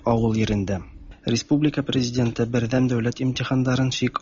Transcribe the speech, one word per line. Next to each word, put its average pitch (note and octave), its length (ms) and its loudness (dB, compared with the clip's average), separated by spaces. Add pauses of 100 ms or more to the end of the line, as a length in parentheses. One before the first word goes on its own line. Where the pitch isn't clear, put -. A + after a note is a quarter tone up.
авыл A2+ 300 2
ирендә. G#2 460 0 (440)
Республика C#3+ 580 0
президенты A#2+ 640 0
бердәм A#2+ 440 2
дәүләт A#2+ 360 -2
имтихандарын B2+ 680 0
шик - 300 -2